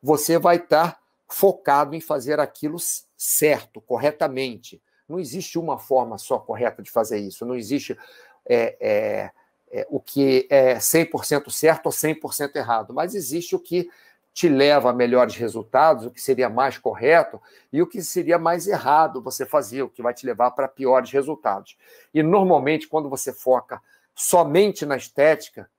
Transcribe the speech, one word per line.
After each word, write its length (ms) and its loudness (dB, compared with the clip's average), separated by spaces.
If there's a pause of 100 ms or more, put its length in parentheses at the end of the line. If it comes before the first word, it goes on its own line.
você 380 2
vai 160 6
estar 420 0 (300)
focado 640 0
em 60 -10
fazer 400 -4
aquilo 380 -6
s-, 260 -8 (140)
certo, 640 -2
corretamente. 1000 -4 (260)
Não 120 -8
existe 400 -8
uma 180 -6
forma 400 -2
só 220 -4
correta 420 -6
de 80 -18
fazer 300 -2
isso, 260 -10
não 100 -6
existe, 420 -6 (480)
é, 340 0
é, 520 -2 (400)
é, 180 -6
o 100 -6
que 500 0
é 300 4
cem 260 2
por 200 -8
cento 260 -2
certo 360 2
ou 40 0
cem 240 -2
por 180 -12
cento 220 -6
errado, 380 -2
mas 200 -4
existe 420 -6
o 40 -2
que 300 -4 (440)
te 160 2
leva 400 4
a 40 0
melhores 420 2
resultados, 680 2
o 60 -10
que 80 -20
seria 300 0
mais 280 -2
correto 640 0 (300)
e 100 0
o 60 2
que 140 -12
seria 360 -2
mais 300 -2
errado 540 2
você 240 -8
fazer, 380 -2
o 60 -8
que 120 -18
vai 120 -2
te 120 -14
levar 260 0
para 160 -4
piores 440 0
resultados. 680 -4 (360)
E, 80 2
normalmente, 680 2
quando 220 -4
você 220 -8
foca 500 -2 (320)
somente 720 2
na 120 -2
estética 800 -2